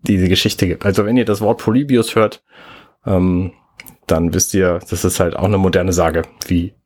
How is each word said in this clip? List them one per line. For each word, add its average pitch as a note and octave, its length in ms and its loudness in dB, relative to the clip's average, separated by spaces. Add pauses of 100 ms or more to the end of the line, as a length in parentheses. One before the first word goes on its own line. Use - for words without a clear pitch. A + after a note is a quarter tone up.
diese F#2 260 2
Geschichte F#2+ 360 0
gibt. E2+ 200 -4
Also G2+ 200 0
wenn A#2 120 0
ihr A#2+ 80 2
das G#2 160 -2
Wort G#2+ 200 0
Polybius B2 540 0
hört, A2 260 0 (640)
ähm, F#2 460 0 (560)
dann E2 260 0
wisst - 200 -2
ihr, F2+ 260 2 (100)
das F#2+ 140 -6
ist F#2 160 -2
halt F2 160 0
auch - 80 -4
eine G2 140 2
moderne F#2 340 2
Sage, E2 300 0 (260)
wie F2 260 -2 (120)